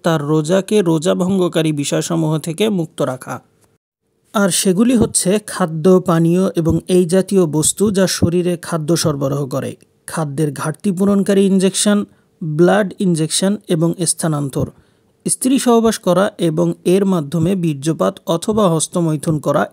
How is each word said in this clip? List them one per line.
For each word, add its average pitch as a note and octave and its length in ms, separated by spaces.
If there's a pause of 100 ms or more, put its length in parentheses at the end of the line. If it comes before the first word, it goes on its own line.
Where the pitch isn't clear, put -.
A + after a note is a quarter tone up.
তার D#3+ 180
রোজাকে D#3+ 600
রোজা E3 340
ভঙ্গকারী F3 560
বিষয়সমূহ D#3 640
থেকে E3+ 320
মুক্ত E3+ 320
রাখা। B2+ 400 (920)
আর G3+ 160
সেগুলি G#3 460
হচ্ছে G#3+ 520
খাদ্য, F3 580
পানীয় E3+ 500
এবং E3 320
এই F#3 180
জাতীয় F#3 400
বস্তু D#3 460
যা F#3 160
শরীরে E3+ 500
খাদ্য E3 380
সরবরাহ C#3+ 500
করে, A2+ 300 (320)
খাদ্যের D3 460
ঘাটতি D#3 380
পূরণকারী G3 500
ইনজেকশন, G3 640 (380)
ব্লাড F3 560
ইনজেকশন F#3 580 (100)
এবং E3+ 260 (120)
স্থানান্তর, D3 640 (600)
স্ত্রী C4 300
সহবাস A3+ 400
করা F#3 380
এবং E3+ 360 (120)
এর G3 200
মাধ্যমে E3+ 500
বীর্যপাত E3 720
অথবা G3+ 440
হস্তমৈথুন D#3+ 680
করা F3+ 340